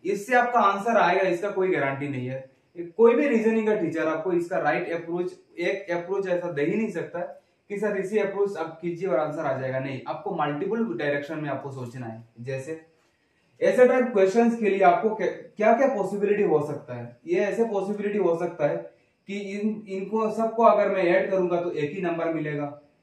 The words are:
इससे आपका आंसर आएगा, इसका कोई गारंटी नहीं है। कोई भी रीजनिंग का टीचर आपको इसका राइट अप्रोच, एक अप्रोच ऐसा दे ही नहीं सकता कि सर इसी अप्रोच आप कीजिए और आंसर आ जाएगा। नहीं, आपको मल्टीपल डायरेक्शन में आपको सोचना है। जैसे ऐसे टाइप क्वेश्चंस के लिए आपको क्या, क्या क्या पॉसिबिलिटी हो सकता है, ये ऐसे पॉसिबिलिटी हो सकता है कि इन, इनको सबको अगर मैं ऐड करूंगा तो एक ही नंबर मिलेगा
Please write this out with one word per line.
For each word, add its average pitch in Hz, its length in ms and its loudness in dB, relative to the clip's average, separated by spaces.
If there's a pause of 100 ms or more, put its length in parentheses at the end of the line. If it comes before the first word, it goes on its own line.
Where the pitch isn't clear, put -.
इससे 202 300 -2
आपका 240 240 4
आंसर 202 380 2
आएगा, 185 240 4
इसका 185 280 0
कोई 190 220 0
गारंटी 139 360 -2
नहीं 127 200 -6
है। 131 260 -10 (440)
कोई 233 180 8
भी 285 120 2
रीजनिंग 220 400 2
का 208 80 2
टीचर 156 320 -2
आपको 160 240 -2
इसका 170 260 -2
राइट 160 340 -2
अप्रोच, 170 420 -6 (260)
एक 170 320 -4
अप्रोच 180 360 -4
ऐसा 175 240 -2
दे 143 100 -2
ही 175 140 0
नहीं 214 160 -2
सकता 165 280 -8 (500)
कि 202 100 -6
सर 196 180 -2
इसी 185 200 -2
अप्रोच 196 400 0
आप 160 240 -8
कीजिए 175 280 -4
और 160 100 2
आंसर 151 220 -4
आ 135 160 -2
जाएगा। 131 220 -4
नहीं, 135 280 -8
आपको 156 280 -8
मल्टीपल 165 600 -2
डायरेक्शन 147 400 -4
में 151 120 -6
आपको 135 220 -8
सोचना 127 340 -12
है। 117 180 -14 (180)
जैसे 135 440 -10 (760)
ऐसे 202 260 6
टाइप 254 260 4
क्वेश्चंस 220 460 4
के 214 100 2
लिए - 100 2
आपको 190 360 6
क्या, 180 120 -2
क्या - 460 2
क्या 262 140 4
पॉसिबिलिटी 202 560 0
हो 156 240 2
सकता 127 260 -10
है, 120 340 -14
ये 180 120 2
ऐसे 208 240 0
पॉसिबिलिटी 202 540 -2
हो 170 220 2
सकता - 280 -2
है 127 100 0 (500)
कि 196 120 -6
इन, 208 480 -6
इनको 196 440 -4
सबको 220 320 0
अगर 208 260 6
मैं 190 140 2
ऐड 190 280 4
करूंगा 175 300 2
तो 170 100 -4
एक 147 200 -4
ही 190 100 -6
नंबर 165 320 -2
मिलेगा 147 480 -6 (220)